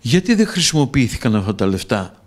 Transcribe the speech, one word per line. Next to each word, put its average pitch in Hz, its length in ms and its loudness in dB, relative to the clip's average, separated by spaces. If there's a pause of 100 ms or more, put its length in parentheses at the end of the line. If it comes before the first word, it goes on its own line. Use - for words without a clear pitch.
Γιατί 185 340 2
δεν 208 120 4
χρησιμοποιήθηκαν 143 880 0
αυτά 101 200 -2
τα 98 100 -2
λεφτά 95 480 -2 (140)